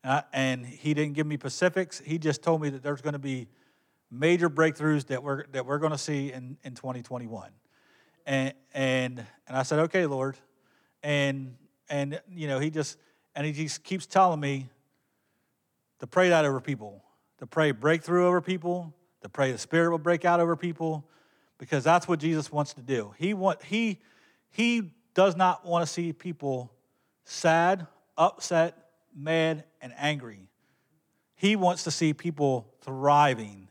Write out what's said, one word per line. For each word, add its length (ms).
uh, 180
and 320
he 280
didn't 200
give 140
me 80
specifics. 640
He 180
just 240
told 200
me 80
that 120
there's 200
gonna 180
be 280
major 400
breakthroughs 580
that 140
we're, 260
that 180
we're 120
gonna 200
see 340
in, 320
in 100
twenty 300
twenty-one. 480
And, 280
and, 520
and 100
I 60
said, 160
"Okay, 280
Lord." 280
And, 520
and, 400
you 180
know, 120
he 100
just, 280
and 100
he 80
just 300
keeps 220
telling 340
me 300
to 80
pray 220
that 160
over 140
people, 440
to 80
pray 240
breakthrough 540
over 160
people, 520
to 80
pray 220
the 60
Spirit 340
will 80
break 260
out 140
over 160
people, 520
because 260
that's 240
what 120
Jesus 320
wants 220
to 80
do. 360
He 160
want, 300
he, 360
he 420
does 220
not 300
wanna 200
see 260
people 600
sad, 600
upset, 600
mad, 480
and 160
angry. 500
He 200
wants 280
to 80
see 220
people 540
thriving. 880